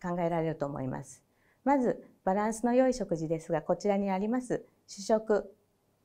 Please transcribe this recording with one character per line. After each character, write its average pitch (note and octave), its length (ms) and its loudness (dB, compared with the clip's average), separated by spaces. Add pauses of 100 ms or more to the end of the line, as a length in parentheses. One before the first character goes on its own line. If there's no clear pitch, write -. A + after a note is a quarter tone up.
ー、 F3 160 -4
考 F3+ 40 -2
え E3+ 80 2
ら E3+ 120 0
れ D#3+ 80 0
る D#3 80 -2
と C#3+ 100 -4
思 C#3+ 140 -6
い C3 80 -4
ま C#3 160 -6
す。 - 180 -20 (400)
ま C#4 160 4
ず、 A#3+ 260 0 (200)
バ F#3+ 100 2
ラ G#3 140 0
ン A3 60 -2
ス A#3 120 -2
の A#3+ 80 2
良 B3+ 140 6
い B3 60 2
食 F#3+ 200 -4
事 D#3+ 140 -2
で D#3+ 100 0
す D#3+ 140 -8
が、 D#3 100 0
こ F3 140 0
ち F#3 100 -4
ら G3+ 120 2
に G3+ 120 0
あ F#3+ 80 0
り G#3 80 -2
ま B3 140 0
す - 240 -4 (240)
主 - 140 -14
食、 A3 520 2 (500)